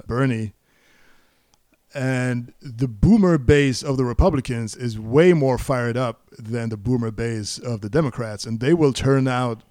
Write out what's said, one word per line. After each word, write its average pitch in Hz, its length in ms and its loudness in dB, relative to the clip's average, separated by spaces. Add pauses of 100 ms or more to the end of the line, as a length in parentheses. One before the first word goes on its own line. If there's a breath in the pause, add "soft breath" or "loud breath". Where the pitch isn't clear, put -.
Bernie. 113 460 -2 (1400)
And 127 680 -4
the 127 260 -6
boomer 170 520 4
base 139 420 2
of 135 160 -2
the 131 80 0
Republicans 123 680 0
is 117 240 -8
way 143 340 6
more 135 240 2
fired 120 400 -2
up 123 400 -6
than 113 320 -6
the 110 80 -6
boomer 117 320 -2
base 110 480 -6
of 117 240 -8
the 104 80 -8
Democrats. 117 560 -4
And 113 140 -6
they 143 160 4
will 147 180 4
turn 135 340 2
out 123 440 -4